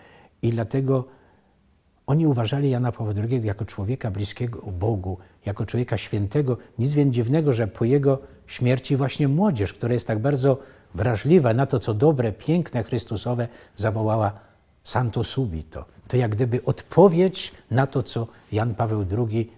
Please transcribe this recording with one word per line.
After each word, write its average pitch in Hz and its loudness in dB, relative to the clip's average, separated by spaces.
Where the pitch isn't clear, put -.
I 120 0
dlatego 127 0
oni 156 4
uważali 139 0
Jana 123 0
Pawła 107 -4
drugiego 110 -2
jako 107 -4
człowieka 107 -6
bliskiego 101 -6
Bogu, 95 -2
jako 104 -4
człowieka 120 -2
świętego. 117 -2
Nic 139 0
więc 143 4
dziwnego, 131 2
że 113 0
po - -2
jego 135 4
śmierci 127 0
właśnie 139 0
młodzież, 139 2
która 120 -2
jest - -2
tak 107 0
bardzo 135 2
wrażliwa 123 4
na 131 2
to, 127 0
co 113 -2
dobre, 123 2
piękne, 151 -2
Chrystusowe, 120 -4
zawołała: 107 0
„Santo 117 -2
subito”. 82 -6
To 127 0
jak 120 2
gdyby 123 0
odpowiedź 180 4
na 135 2
to, 131 -2
co 113 -6
Jan 107 -2
Paweł 107 -2
drugi 113 -2